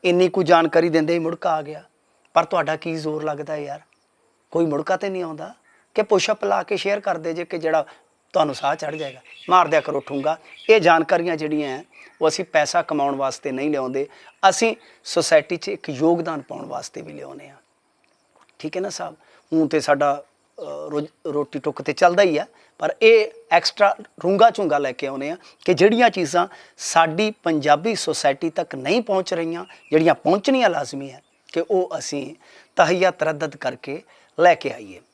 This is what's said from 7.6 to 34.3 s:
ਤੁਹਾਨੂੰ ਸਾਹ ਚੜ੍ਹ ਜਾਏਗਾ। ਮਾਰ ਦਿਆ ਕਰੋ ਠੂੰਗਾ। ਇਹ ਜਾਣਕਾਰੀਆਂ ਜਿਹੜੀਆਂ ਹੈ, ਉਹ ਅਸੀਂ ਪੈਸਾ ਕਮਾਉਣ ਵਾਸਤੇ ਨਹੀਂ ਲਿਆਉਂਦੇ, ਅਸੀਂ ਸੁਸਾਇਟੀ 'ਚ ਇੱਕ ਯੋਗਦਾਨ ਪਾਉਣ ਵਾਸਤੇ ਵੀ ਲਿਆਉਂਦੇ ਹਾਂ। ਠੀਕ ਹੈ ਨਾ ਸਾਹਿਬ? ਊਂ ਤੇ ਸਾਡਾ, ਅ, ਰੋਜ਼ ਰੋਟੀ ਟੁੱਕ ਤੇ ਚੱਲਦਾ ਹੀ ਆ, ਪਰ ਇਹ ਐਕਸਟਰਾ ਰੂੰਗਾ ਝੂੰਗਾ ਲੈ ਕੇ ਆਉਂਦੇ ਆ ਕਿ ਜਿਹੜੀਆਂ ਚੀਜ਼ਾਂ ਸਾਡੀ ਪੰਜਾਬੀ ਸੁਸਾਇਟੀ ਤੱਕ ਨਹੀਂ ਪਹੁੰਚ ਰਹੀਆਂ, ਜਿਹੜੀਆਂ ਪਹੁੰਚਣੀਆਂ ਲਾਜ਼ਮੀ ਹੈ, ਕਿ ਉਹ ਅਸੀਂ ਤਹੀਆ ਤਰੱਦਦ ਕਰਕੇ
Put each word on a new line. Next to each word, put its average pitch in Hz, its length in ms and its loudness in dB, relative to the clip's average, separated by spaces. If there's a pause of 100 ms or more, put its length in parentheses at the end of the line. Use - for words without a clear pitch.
ਤੁਹਾਨੂੰ 147 220 0
ਸਾਹ 143 200 -2
ਚੜ੍ਹ 151 200 -10
ਜਾਏਗਾ। 139 240 -12 (300)
ਮਾਰ 175 180 6
ਦਿਆ 147 140 4
ਕਰੋ 147 180 -4
ਠੂੰਗਾ। 143 380 -4 (320)
ਇਹ 220 100 8
ਜਾਣਕਾਰੀਆਂ 165 580 2
ਜਿਹੜੀਆਂ 151 400 -4
ਹੈ, 160 60 -14 (380)
ਉਹ 160 60 2
ਅਸੀਂ 170 180 -2
ਪੈਸਾ 156 360 0
ਕਮਾਉਣ 143 340 -2
ਵਾਸਤੇ 135 360 -6
ਨਹੀਂ 139 180 -4
ਲਿਆਉਂਦੇ, 135 380 -4 (420)
ਅਸੀਂ 214 260 0 (280)
ਸੁਸਾਇਟੀ 165 540 0
'ਚ - 120 -10
ਇੱਕ 196 200 -10
ਯੋਗਦਾਨ 160 520 -2
ਪਾਉਣ 135 240 -16
ਵਾਸਤੇ 135 360 -12
ਵੀ - 120 -18
ਲਿਆਉਂਦੇ - 360 -18
ਹਾਂ। - 80 -20 (1000)
ਠੀਕ 151 160 -10
ਹੈ 185 60 -4
ਨਾ 196 80 -6
ਸਾਹਿਬ? 160 260 -10 (380)
ਊਂ 160 140 2
ਤੇ 156 120 0
ਸਾਡਾ, 143 440 0 (360)
ਅ, - 20 -12 (280)
ਰੋਜ਼ 147 180 -4 (200)
ਰੋਟੀ 147 320 -4
ਟੁੱਕ 147 220 -6
ਤੇ 143 120 -4
ਚੱਲਦਾ 180 300 4
ਹੀ 165 140 2
ਆ, 156 80 -4 (320)
ਪਰ - 240 -4
ਇਹ 220 260 8 (240)
ਐਕਸਟਰਾ 196 500 4
ਰੂੰਗਾ 196 480 2
ਝੂੰਗਾ 160 280 0
ਲੈ 139 140 -2
ਕੇ 135 160 -6
ਆਉਂਦੇ 135 220 -8
ਆ 349 80 -8 (280)
ਕਿ 180 80 2
ਜਿਹੜੀਆਂ 220 360 4
ਚੀਜ਼ਾਂ 175 380 -2 (300)
ਸਾਡੀ 165 540 0
ਪੰਜਾਬੀ 160 640 0
ਸੁਸਾਇਟੀ 156 540 -2
ਤੱਕ 156 260 -6
ਨਹੀਂ 147 260 -2
ਪਹੁੰਚ 190 320 -4
ਰਹੀਆਂ, 170 320 -6 (260)
ਜਿਹੜੀਆਂ 160 240 4
ਪਹੁੰਚਣੀਆਂ 214 540 2
ਲਾਜ਼ਮੀ 139 420 -6
ਹੈ, 131 100 -20 (320)
ਕਿ 170 180 -2
ਉਹ 185 260 0
ਅਸੀਂ 143 380 -8 (400)
ਤਹੀਆ 180 360 4
ਤਰੱਦਦ 151 460 -6
ਕਰਕੇ 139 460 -10 (360)